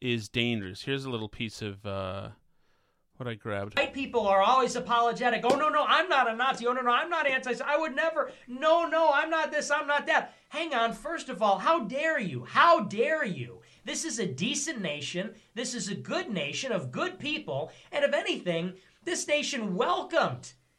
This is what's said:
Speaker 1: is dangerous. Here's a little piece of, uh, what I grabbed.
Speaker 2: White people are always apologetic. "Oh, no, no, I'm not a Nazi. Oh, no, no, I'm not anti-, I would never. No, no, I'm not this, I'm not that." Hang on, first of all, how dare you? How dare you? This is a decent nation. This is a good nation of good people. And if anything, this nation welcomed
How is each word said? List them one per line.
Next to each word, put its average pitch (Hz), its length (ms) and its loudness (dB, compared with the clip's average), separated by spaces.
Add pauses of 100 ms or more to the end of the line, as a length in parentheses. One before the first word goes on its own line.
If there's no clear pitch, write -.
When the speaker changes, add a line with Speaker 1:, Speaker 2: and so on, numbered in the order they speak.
Speaker 1:
is 120 280 -2
dangerous. 113 540 -2
Here's 139 240 -4
a 131 40 -6
little 110 180 -6
piece - 340 -8
of, 101 220 -8
uh, 98 440 -6 (880)
what 123 100 -10
I 117 80 -6
grabbed. 104 420 -6
Speaker 2:
White 285 180 0
people 233 340 -2
are 196 120 6
always 247 360 4
apologetic. 233 680 2
"Oh, 262 120 6
no, 302 120 2
no, 302 200 2
I'm 311 200 4
not 262 220 4
a 220 60 -4
Nazi. 247 320 0
Oh, 247 40 4
no, 254 100 -2
no, 240 100 2
I'm 302 180 0
not 320 160 0
anti-, 262 400 0
I 294 100 2
would 311 200 -2
never. 320 340 0 (160)
No, 311 400 4
no, 320 260 4
I'm 302 160 2
not 320 220 0
this, 294 220 0
I'm 294 160 2
not 285 180 2
that." - 280 2 (160)
Hang 311 220 -4
on, 226 200 2
first 302 360 -8
of 208 140 -4
all, 196 160 6
how 302 220 4
dare 285 400 0
you? 135 240 -6
How 330 400 6
dare 294 400 0
you? 135 360 -8 (240)
This 294 200 -6
is 240 160 -6
a 196 60 -2
decent 226 540 -4
nation. 170 540 -4 (200)
This 233 200 -6
is 180 140 -6
a 196 80 -4
good 262 340 -4
nation 170 400 -4
of 147 220 -2
good 349 260 -4
people. 160 540 -6 (180)
And 285 140 2
if 277 100 2
anything, 185 600 -2 (280)
this - 240 -4
nation 277 480 0
welcomed 277 800 0 (260)